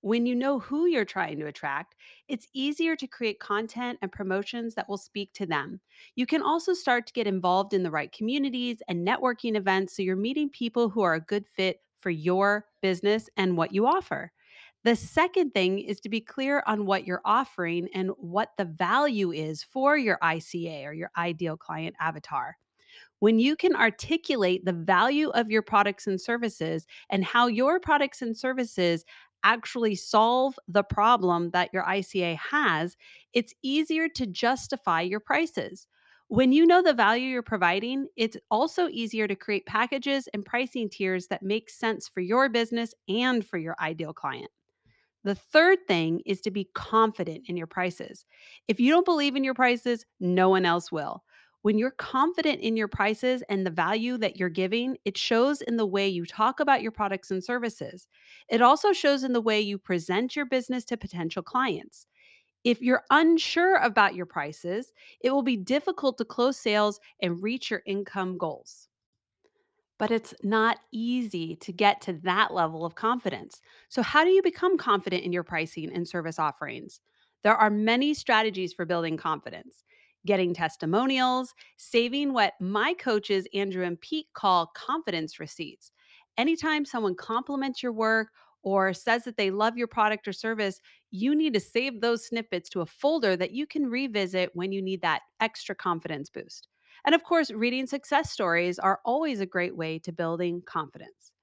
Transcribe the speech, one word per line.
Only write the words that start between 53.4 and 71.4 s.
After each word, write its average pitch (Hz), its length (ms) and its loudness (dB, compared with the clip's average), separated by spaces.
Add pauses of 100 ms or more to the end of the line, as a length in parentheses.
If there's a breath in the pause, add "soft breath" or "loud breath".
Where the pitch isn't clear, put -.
and 196 160 0
the 185 60 0
value 220 480 0
that 214 180 -2
you're 185 120 0
giving, 202 560 -2
it 196 120 -4
shows 254 460 2
in 233 140 -2
the 220 100 2
way 196 220 2
you 175 180 -2
talk 226 320 0
about 277 240 4
your 226 80 -4
products 196 400 -4
and 190 140 -2
services. 220 640 -6 (400 loud breath)
It 226 140 4
also 311 300 6
shows 285 300 4
in 254 100 0
the 233 80 4
way 214 200 2
you 202 180 -2
present 190 560 -2
your 285 120 -2
business 254 400 -2
to 233 100 -4
potential 175 480 -6
clients. - 640 -4 (560 soft breath)
If 240 180 2
you're 254 280 2
unsure 330 640 6
about 202 400 4
your 180 100 -6
prices, 175 640 -6 (280 loud breath)
it 247 100 2
will 269 140 2
be 247 120 2
difficult 269 640 -2
to 233 60 -2
close 247 320 0
sales 208 420 2 (220 soft breath)
and 175 200 -2
reach 226 300 -4
your 202 160 -4
income 190 520 -6
goals. - 500 -10 (1120)
But 214 100 0
it's 226 320 -2
not 220 360 2 (120)
easy 220 640 -4